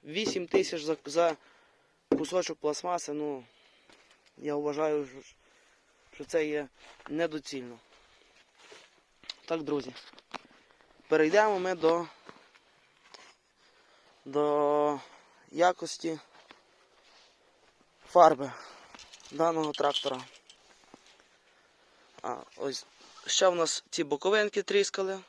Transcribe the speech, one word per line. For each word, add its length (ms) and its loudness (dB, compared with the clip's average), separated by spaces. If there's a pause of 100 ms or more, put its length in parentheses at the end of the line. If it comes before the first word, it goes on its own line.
Вісім 420 -4
тисяч 360 0
за, 220 -4
за 300 2 (760)
кусочок 480 0
пластмаси, 560 -4
ну, 300 -6 (920)
я 180 -6
вважаю, 520 -2
що, 280 -20 (760)
що 120 -14
це 200 0
є 220 -4 (420)
недоцільно. 720 -6 (1700)
Так, 180 -4
друзі, 300 -4 (1120)
перейдемо 520 4
ми 160 -2
до, 320 2 (2250)
до 720 2 (520)
якості 680 0 (1900)
фарби 440 8 (800)
даного 400 -2
трактора. 500 -2 (2000)
А, 160 -8 (200)
ось 280 -8 (400)
ще 220 4
в 80 4
нас 340 0
ці 140 -4
боковинки 580 0
тріскали. 680 -2